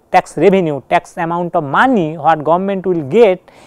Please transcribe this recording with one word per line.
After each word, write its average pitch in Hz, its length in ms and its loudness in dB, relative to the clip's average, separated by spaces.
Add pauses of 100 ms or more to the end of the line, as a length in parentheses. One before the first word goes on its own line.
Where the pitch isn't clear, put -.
(100)
tax - 260 -2
revenue, 165 520 2
tax - 280 -4
amount 170 400 -4
of 165 80 0
money 170 520 0
what 156 280 0
government 185 420 -2
will 170 220 -2
get 190 420 2 (160)